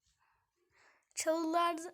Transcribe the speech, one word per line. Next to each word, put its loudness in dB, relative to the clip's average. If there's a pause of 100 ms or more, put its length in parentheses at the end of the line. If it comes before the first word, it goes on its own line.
(1160)
Çalılar, 0 (160)